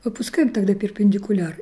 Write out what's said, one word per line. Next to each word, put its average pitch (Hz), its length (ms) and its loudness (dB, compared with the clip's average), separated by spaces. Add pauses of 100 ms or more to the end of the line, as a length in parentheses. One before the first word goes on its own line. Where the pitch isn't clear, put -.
Опускаем 254 460 0
тогда 196 260 2
перпендикуляр 196 880 0